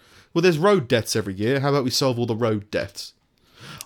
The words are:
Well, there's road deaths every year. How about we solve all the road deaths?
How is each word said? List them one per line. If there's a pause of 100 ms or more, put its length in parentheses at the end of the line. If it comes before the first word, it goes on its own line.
(340)
Well,
there's
road
deaths
every
year.
How
about
we
solve
all
the
road
deaths? (720)